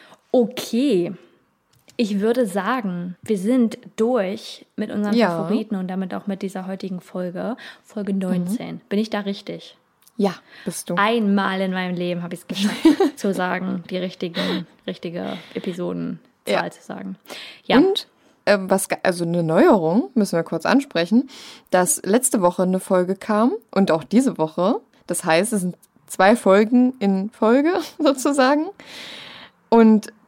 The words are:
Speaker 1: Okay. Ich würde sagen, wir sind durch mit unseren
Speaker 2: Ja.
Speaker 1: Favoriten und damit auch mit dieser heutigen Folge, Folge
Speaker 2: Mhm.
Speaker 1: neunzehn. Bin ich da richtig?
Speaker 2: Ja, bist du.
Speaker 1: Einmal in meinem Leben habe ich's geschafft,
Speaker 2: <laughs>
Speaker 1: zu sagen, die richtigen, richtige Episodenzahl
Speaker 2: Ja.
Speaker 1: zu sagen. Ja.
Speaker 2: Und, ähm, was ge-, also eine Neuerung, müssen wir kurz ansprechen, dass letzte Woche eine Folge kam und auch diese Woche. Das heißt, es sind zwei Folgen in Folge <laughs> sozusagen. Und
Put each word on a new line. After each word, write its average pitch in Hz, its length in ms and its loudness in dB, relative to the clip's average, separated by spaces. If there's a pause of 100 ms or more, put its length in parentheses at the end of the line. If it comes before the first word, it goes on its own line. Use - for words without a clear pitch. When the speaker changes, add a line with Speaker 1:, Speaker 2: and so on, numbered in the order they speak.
(320)
Speaker 1:
Okay. 226 840 0 (840)
Ich 202 260 0
würde 233 260 2
sagen, 185 760 -4
wir 214 160 -2
sind 226 400 2 (200)
durch 220 680 -2 (100)
mit 214 140 -6
unseren 208 240 -2
Speaker 2:
Ja. 226 160 4
Speaker 1:
Favoriten 175 460 -2
und 185 120 -4
damit 185 280 -6
auch 190 100 -10
mit 190 160 -6
dieser 190 240 -8
heutigen 185 360 -8
Folge, 180 540 -8 (280)
Folge 208 300 -6
Speaker 2:
Mhm. 196 60 -2
Speaker 1:
neunzehn. 180 720 -4
Bin 202 80 0
ich 220 140 -2
da 208 80 -4
richtig? 196 580 -10 (400)
Speaker 2:
Ja, 196 160 0 (320)
bist - 240 -10
du. 175 60 -4
Speaker 1:
Einmal 196 640 0
in 190 100 -2
meinem 180 240 -4
Leben 175 280 -4
habe 175 100 -10
ich's - 140 -14
geschafft, 190 280 -2
Speaker 2:
<laughs> 311 440 4
Speaker 1:
zu 196 140 -2
sagen, 185 560 -4
die 185 80 -6
richtigen, 180 680 -6 (220)
richtige 185 500 -8 (160)
Episodenzahl 175 640 -8 (280)
Speaker 2:
Ja. 185 240 -2
Speaker 1:
zu - 100 -20
sagen. 190 340 -14 (500)
Ja. 202 120 4
Speaker 2:
Und, 381 300 2 (400)
ähm, 190 220 2
was 190 200 0
ge-, - 140 -2
also 175 200 0
eine 170 200 0
Neuerung, 196 720 4
müssen 202 200 0
wir 165 80 0
kurz 165 220 -6
ansprechen, 214 640 2 (400)
dass 180 340 2
letzte 220 380 0
Woche 175 220 2
eine 185 160 0
Folge 185 360 0
kam 226 380 0 (180)
und 190 200 2
auch 156 120 0
diese 226 360 0
Woche. 180 420 0 (260)
Das 175 180 -6
heißt, 180 280 2
es 202 80 0
sind 180 160 -6 (300)
zwei 196 280 4
Folgen 240 640 4
in 196 300 0
Folge 277 440 2 (140)
<laughs> - 120 -14
sozusagen. 285 680 2 (1040)
Und 220 440 6 (140)